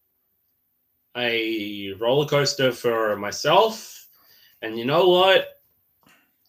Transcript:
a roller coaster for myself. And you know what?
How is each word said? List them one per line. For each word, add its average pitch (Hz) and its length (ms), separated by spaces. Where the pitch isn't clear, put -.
a 110 840
roller 135 280
coaster 139 440
for 113 460
myself. 165 880
And 113 180
you 117 60
know 170 240
what? 185 400